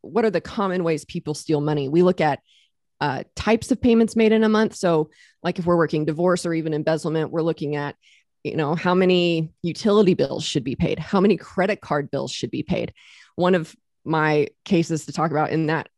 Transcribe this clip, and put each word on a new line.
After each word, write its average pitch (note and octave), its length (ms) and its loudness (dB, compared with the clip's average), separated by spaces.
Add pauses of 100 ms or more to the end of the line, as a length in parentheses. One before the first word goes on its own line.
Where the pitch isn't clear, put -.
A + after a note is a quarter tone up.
what G#3 240 -2
are G#3+ 40 2
the F3 120 -2
common F#3 420 -2
ways D#3+ 220 -2
people E3 280 -8
steal D3 280 -2
money? D3 260 -2
We E3+ 140 4
look F3+ 180 4
at, D3 200 0 (640)
uh, C#3 220 -2 (100)
types - 360 0
of A#3+ 100 0
payments A3+ 340 4
made A3 160 4
in A3 140 4
a G#3+ 40 4
month. G#3+ 260 2
So, D#3+ 360 0 (320)
like, F3 160 -4
if E3+ 60 -6
we're F3 120 4
working D#3 280 0
divorce F3 400 0
or E3+ 80 -2
even D#3+ 220 -2
embezzlement, D#3 560 -2
we're E3 100 -2
looking D#3+ 340 -2
at, C#3+ 220 -6 (480)
you - 120 -6
know, D3+ 180 0
how F3+ 200 0
many F3 560 2 (120)
utility G3 500 2
bills C#3 320 -2
should - 200 -4
be C3 120 -6
paid, - 220 -2
how G3 200 -2
many G3 200 4
credit G3 420 -4
card D3 300 -4
bills C#3 200 -6
should - 200 -8
be - 120 -8
paid. - 300 -4 (440)
One F3+ 180 2
of E3 200 -2 (300)
my D3+ 440 2 (180)
cases E3 400 0
to C#3 60 -12
talk D#3+ 180 -2
about D3+ 200 0
in D#3 160 0
that D#3 320 -2